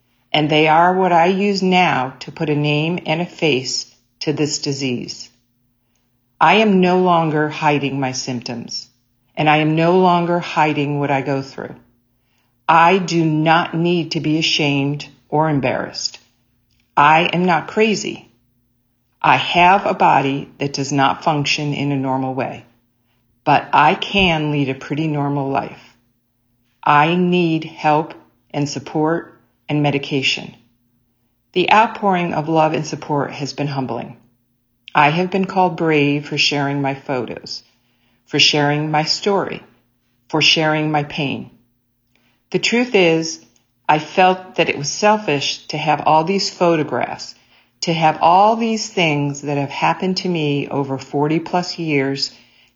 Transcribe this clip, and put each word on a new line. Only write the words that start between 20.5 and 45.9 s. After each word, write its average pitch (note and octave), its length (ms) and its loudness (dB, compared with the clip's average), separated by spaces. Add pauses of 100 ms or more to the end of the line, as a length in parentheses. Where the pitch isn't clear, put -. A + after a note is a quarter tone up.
that C#3 160 -6
does C#3 180 -6
not C#3 320 0
function D3 500 -2
in C#3+ 200 -2
a - 20 -2
normal C3 380 -4
way, B2+ 320 -8 (800)
but C#3+ 260 2
I D3+ 240 4
can E3 560 0
lead C#3+ 160 0
a C3 80 -2
pretty D#3 320 -4
normal C#3+ 420 -2
life. - 460 -6 (880)
I D3+ 320 2
need F3+ 480 2
help D#3 520 -2 (340)
and C#3+ 180 -4
support D#3 720 -4 (300)
and D3 120 0
medication. C#3+ 760 -2 (960)
The F#3 180 2
outpouring G3+ 600 2
of D#3 160 -4
love D#3 240 2
and D#3 120 -4
support - 460 -6
has C#3+ 220 -10
been D3 140 -6
humbling. C3 500 -8 (760)
I D3 180 4
have F3+ 200 -2
been F#3+ 140 0
called F3+ 320 0
brave D3 500 0
for D3+ 100 -6
sharing C#3+ 440 0
my C#3 140 -2
photos, - 680 -8 (640)
for D3+ 140 -2
sharing D3 520 2
my D3+ 140 0
story, - 580 -2 (640)
for D#3 140 -2
sharing D#3 500 2
my D3 140 0
pain. C3+ 520 -8 (920)
The F3+ 100 -2
truth A#3+ 340 0
is, E3 520 2 (440)
I D3+ 80 4
felt F#3 580 0
that D#3+ 140 0
it - 80 -4
was C#3+ 140 -6
selfish G#3 800 0
to D#3 80 -6
have D3+ 280 -2